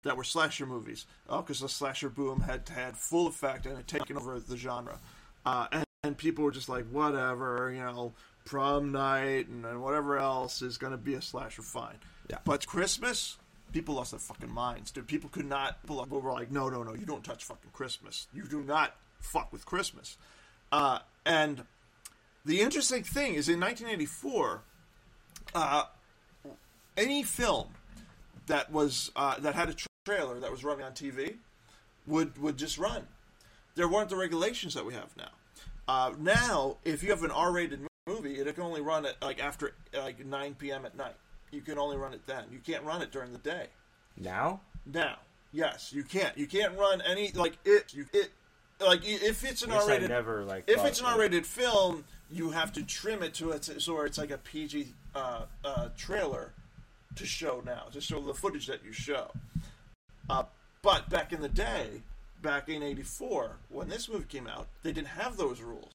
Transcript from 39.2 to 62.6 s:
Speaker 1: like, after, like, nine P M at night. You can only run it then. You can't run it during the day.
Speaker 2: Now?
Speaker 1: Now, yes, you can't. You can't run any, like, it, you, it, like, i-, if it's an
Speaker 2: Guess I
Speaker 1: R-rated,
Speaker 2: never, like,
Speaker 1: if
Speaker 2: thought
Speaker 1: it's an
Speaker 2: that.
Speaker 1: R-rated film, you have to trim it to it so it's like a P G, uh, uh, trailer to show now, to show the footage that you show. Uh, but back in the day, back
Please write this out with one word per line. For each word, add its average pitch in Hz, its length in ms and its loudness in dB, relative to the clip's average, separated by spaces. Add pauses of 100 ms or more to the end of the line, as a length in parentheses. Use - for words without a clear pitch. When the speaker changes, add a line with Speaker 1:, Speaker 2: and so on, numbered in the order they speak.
Speaker 1:
like, 139 200 -4
after, 143 320 -4 (200)
like, 131 320 -6
nine 139 300 -4
P 139 160 -6
M 131 140 -6
at - 100 -12
night. - 200 -8 (360)
You 143 100 -8
can 151 160 -6
only 143 200 0
run 135 160 -6
it - 120 -14
then. 127 260 -6
You 127 80 -14
can't 151 240 -4
run 165 180 -2
it - 100 -6
during 123 220 -8
the 120 40 -12
day. 160 300 -4 (500)
Speaker 2:
Now? 110 440 -2 (240)
Speaker 1:
Now, 151 320 -2 (340)
yes, 151 420 -2
you 143 100 -4
can't. 185 340 0
You 143 100 -2
can't 190 300 2
run 196 240 6
any, 190 320 0
like, 170 320 2
it, 208 280 8
you, 139 200 -6
it, 196 180 4 (480)
like, 180 240 8
i-, 208 180 0
if 220 220 2
it's 269 180 -2
an 240 80 -2
Speaker 2:
Guess 214 140 6
I - 20 6
Speaker 1:
R-rated, - 240 6
Speaker 2:
never, 113 340 0
like, 95 240 -4
Speaker 1:
if 214 100 10
Speaker 2:
thought 208 100 6
Speaker 1:
it's - 120 2
an 247 60 0
Speaker 2:
that. 240 100 6
Speaker 1:
R-rated 180 300 6
film, 196 600 4 (260)
you 165 200 -2
have 160 220 0
to 151 100 -4
trim 208 380 -2
it 160 140 -4
to 160 160 -2
it 147 140 -4
so 160 360 0
it's 147 160 -2
like 147 140 -4
a 139 60 -4
P 156 300 -8
G, 143 200 -2 (260)
uh, 127 280 -2 (220)
uh, 156 340 0
trailer 185 560 -2 (600)
to - 100 -8
show 131 400 -2
now, 120 260 -6
to 143 80 -10
show 147 220 -4
the 143 120 -6
footage - 340 -2
that 135 180 -6
you 110 80 -14
show. - 380 -4 (960)
Uh, - 140 2 (380)
but - 280 6
back 175 240 2
in 156 80 -4
the 147 80 -2
day, - 540 0 (380)
back 143 280 0